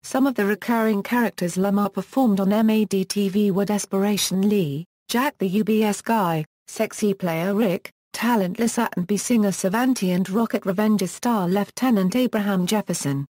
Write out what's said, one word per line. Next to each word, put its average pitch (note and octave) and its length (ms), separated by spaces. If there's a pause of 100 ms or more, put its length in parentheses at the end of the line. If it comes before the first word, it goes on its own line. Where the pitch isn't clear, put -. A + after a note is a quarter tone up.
Some C4+ 220
of C4 80
the G#3 120
recurring A3 560
characters G3 540
LaMarr G3+ 360
performed G3+ 480
on G3 120
M A3 180
A G#3+ 160
D F#3+ 180
T G3 240
V G3+ 220
were G3 140
Desperation G3 840
Lee, E3+ 380 (220)
Jack C4+ 300
the F#3+ 100
U G#3 160
B A3 180
S G#3 180
guy, E3+ 440 (240)
Sexy A3 440
Player F3+ 420
Rick, G3 360 (220)
Talentless A3+ 680
R A#3 180
and F3+ 100
B G#3 100
singer G#3 360
Savanti A3 600
and F#3 160
Rocket A3 360
Revengers G3 440
star G#3 400
Lieutenant G3 680
Abraham G3+ 520
Jefferson. D3 640